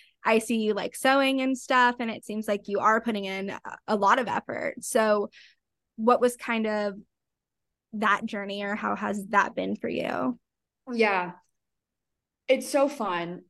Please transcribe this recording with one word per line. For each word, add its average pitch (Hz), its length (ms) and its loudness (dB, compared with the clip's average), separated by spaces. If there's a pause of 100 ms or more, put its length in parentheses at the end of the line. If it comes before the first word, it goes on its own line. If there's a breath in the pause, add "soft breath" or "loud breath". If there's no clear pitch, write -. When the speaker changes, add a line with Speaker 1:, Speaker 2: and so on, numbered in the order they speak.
(220 soft breath)
Speaker 1:
I 220 180 4
see 226 180 -2
you, 214 160 2
like, 190 200 -4
sewing 269 460 2
and 262 160 0
stuff, 247 440 2
and 226 100 -4
it - 160 -10
seems 214 200 -6
like 202 220 -2
you 202 120 -2
are 220 200 4
putting 214 240 -2
in 196 240 -6
a, - 120 -8 (280)
a 220 80 2
lot 196 220 6
of 202 100 -2
effort. - 560 -6
So 214 460 2 (680 soft breath)
what 233 240 4
was 240 160 2
kind 226 300 -4
of 208 300 -2 (1000)
that 208 320 0
journey, 202 360 -6
or 202 120 -4
how 214 200 -2
has 208 340 -4
that 202 260 2
been 196 220 -4
for - 120 -6
you? - 500 -2 (540)
Speaker 2:
Yeah. 196 400 0 (1160)
It's 262 200 2
so 285 200 2
fun. 180 600 -4